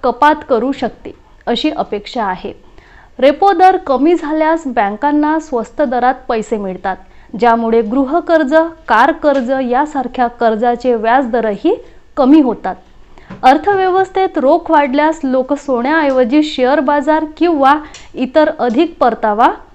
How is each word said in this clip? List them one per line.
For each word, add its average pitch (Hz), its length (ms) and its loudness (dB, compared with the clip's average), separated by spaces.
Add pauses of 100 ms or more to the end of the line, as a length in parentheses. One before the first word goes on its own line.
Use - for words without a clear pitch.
कपात 294 320 2 (140)
करू 254 240 0
शकते, - 380 -8 (360)
अशी 240 240 -2
अपेक्षा 214 540 -6
आहे. 185 280 -6 (680)
रेपो 294 340 4
दर 370 240 4
कमी 294 380 0
झाल्यास 311 520 -2
बँकांना 285 720 0
स्वस्त 254 440 -4
दरात 247 320 0 (140)
पैसे 220 280 -2
मिळतात, 185 400 -8 (440)
ज्यामुळे 233 420 2
गृहकर्ज, 277 720 0 (340)
कार 247 240 4
कर्ज 269 400 0 (180)
यासारख्या 262 560 -2
कर्जाचे 240 680 0
व्याजदरही 233 880 -2 (340)
कमी 294 240 6
होतात. 240 340 -2 (680)
अर्थव्यवस्थेत 370 960 2
रोख 320 320 0
वाढल्यास 294 540 2
लोक 262 280 -2
सोन्याऐवजी 269 880 0
शेअर 294 380 0
बाजार 302 440 0 (120)
किंवा 294 380 2 (400)
इतर 302 440 0
अधिक 254 420 0
परतावा 220 480 2 (260)